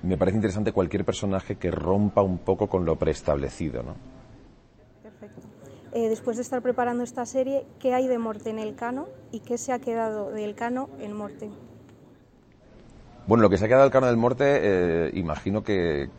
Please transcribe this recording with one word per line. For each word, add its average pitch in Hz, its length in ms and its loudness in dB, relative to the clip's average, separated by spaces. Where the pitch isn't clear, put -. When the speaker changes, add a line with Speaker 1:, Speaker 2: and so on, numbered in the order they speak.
Speaker 1:
me 90 140 0
parece 95 200 2
interesante 104 340 0
cualquier 90 340 0
personaje 95 520 -4
que - 120 -2
rompa 92 540 2
un 92 160 0
poco 95 280 0
con 90 180 0
lo 82 100 2
preestablecido, 71 880 -2
¿no? 64 120 -12
Speaker 2:
Perfecto. - 380 -20
Eh, 226 160 0
después 220 280 -4
de 247 60 -6
estar 247 200 -6
preparando 240 400 0
esta 240 240 -8
serie, 269 380 -2
¿qué 254 140 0
hay 254 140 2
de 254 100 0
Morte 226 320 -6
en 220 80 -6
Elcano 240 500 -8
y 220 100 -10
qué 240 180 -6
se - 120 -6
ha 247 80 -2
quedado 220 520 -4
de 214 140 -6
Elcano 240 440 -6
en 208 140 -12
Morte? 208 380 -12
Speaker 1:
Bueno, 113 160 8
lo 101 60 10
que 92 80 4
se 101 80 2
ha - 20 0
quedado 127 160 8
del 139 60 8
Elcano 131 180 4
del 120 100 4
Morte, 127 440 4
eh, 87 520 4
imagino 92 500 -2
que, 82 560 0